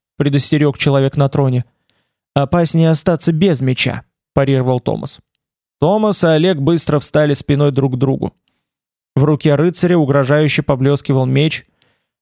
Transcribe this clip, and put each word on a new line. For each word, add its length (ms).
предостерёг 600
человек 380
на 120
троне. 360
«Опаснее 560
остаться 420
без 280
меча», 420
парировал 460
Томас. 400
Томас 460
и 20
Олег 320
быстро 400
встали 360
спиной 360
друг 240
к 40
другу. 360
В 80
руке 320
рыцаря 420
угрожающе 640
поблескивал 640
меч, 400